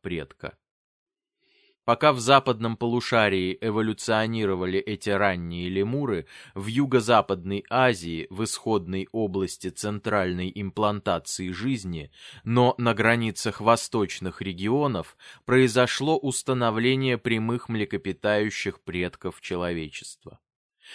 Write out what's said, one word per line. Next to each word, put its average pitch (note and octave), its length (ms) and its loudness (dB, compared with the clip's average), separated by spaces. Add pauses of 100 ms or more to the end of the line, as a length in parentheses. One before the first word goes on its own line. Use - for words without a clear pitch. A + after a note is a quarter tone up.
предка. - 560 -10 (1300)
Пока C3+ 280 4
в C3 80 0
западном A#2 560 2
полушарии G#2+ 840 2
эволюционировали A2 1160 0
эти G2+ 320 -4
ранние F2+ 600 0
лемуры, G2+ 580 -2 (260)
в G2 120 -8
Юго-Западной A2 1040 2
Азии, F2 600 0
в F#2+ 140 -6
исходной F#2+ 720 -2
области F#2+ 560 -2
центральной F#2+ 840 -2
имплантации G2 960 -2
жизни, F#2 600 -6 (320)
но B2 340 4
на A#2 160 2
границах A2 680 0
восточных G#2+ 800 0
регионов, G2+ 720 -2 (300)
произошло B2+ 720 4
установление B2+ 1000 0
прямых A2+ 520 -2
млекопитающих G#2 1120 -2
предков F2+ 580 -6
человечества. F2 1000 -8 (560)